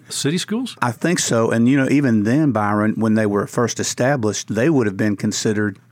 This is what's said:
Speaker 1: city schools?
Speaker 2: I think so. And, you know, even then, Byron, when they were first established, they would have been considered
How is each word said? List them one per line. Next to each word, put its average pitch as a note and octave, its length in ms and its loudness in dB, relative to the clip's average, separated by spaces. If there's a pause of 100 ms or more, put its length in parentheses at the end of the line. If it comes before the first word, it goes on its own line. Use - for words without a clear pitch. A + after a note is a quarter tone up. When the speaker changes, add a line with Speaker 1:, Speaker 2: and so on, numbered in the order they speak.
(120)
Speaker 1:
city D3 260 -2
schools? A3+ 440 -6
Speaker 2:
I B2 100 0
think E3+ 280 -2
so. A2+ 300 0
And, A#2 200 2
you C#3 80 4
know, C3+ 120 2
even B2+ 340 2
then, C#3 280 2
Byron, G#2 460 0
when A2 160 2
they A2 120 2
were G2+ 220 0
first - 320 -2
established, A2+ 760 -2
they A2+ 160 0
would C3+ 160 2
have G2 120 -2
been G#2+ 180 0
considered G#2 640 -2 (120)